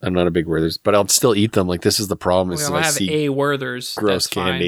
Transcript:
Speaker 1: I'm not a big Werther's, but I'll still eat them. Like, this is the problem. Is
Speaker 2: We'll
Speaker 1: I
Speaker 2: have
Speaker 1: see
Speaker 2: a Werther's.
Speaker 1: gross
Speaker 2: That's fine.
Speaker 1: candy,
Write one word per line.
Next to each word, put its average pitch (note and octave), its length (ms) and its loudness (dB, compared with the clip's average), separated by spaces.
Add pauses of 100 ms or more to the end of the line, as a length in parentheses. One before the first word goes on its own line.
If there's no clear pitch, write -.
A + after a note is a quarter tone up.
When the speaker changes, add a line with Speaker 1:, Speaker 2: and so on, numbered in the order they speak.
Speaker 1:
I'm F#2+ 120 -2
not F2 140 4
a E2+ 40 2
big E2 160 0
Werther's, D#2+ 300 0
but G#2 180 2
I'll G2+ 120 4
still A#2+ 280 2
eat G#2+ 180 2
them. F#2+ 140 2
Like, F2+ 140 -2
this - 180 0
is G2+ 80 -4
the F#2 80 -2
problem. F2+ 380 2
Is D3 160 -4
Speaker 2:
We'll D3 100 0
Speaker 1:
I D#3+ 40 2
Speaker 2:
have D#3 100 0
Speaker 1:
see D3+ 320 -2
Speaker 2:
a C#3+ 40 0
Werther's. C3+ 640 -4
Speaker 1:
gross G2 300 0
Speaker 2:
That's - 80 -8
fine. F2+ 200 -2
Speaker 1:
candy, F2 140 0